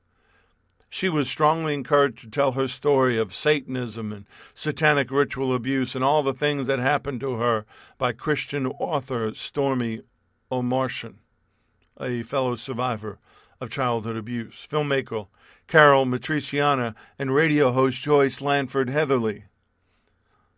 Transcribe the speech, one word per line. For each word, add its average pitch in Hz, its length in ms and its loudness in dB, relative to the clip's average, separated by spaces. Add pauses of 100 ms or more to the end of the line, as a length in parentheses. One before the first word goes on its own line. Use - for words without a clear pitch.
(880)
She - 220 -2
was 147 200 0
strongly 156 440 2
encouraged 143 460 2
to 117 100 -18
tell 139 240 0
her 135 140 0
story 131 500 2
of 110 160 -2
Satanism 123 800 -2
and 104 120 -14 (280)
satanic 147 580 0
ritual 135 420 0
abuse 127 400 -2
and 131 100 -2
all 147 200 2
the 131 100 0
things 143 340 -2
that 131 120 0
happened 135 420 -2
to 135 140 -4
her 113 300 0 (320)
by 123 160 0
Christian 143 540 -2
author 131 640 -4
Stormy 127 680 -2 (480)
Omartian, 127 680 -2 (840)
a 123 240 -4
fellow 127 320 -2
survivor 117 640 -6 (400)
of 117 100 -8
childhood 117 460 -2
abuse, 113 540 -8
filmmaker 135 580 -2 (400)
Carol 143 380 8
Matriciana, 135 880 0 (240)
and 135 160 -2
radio 147 380 4
host 131 300 2
Joyce 143 380 4
Lanford 139 500 0
Heatherly. 127 560 0 (1120)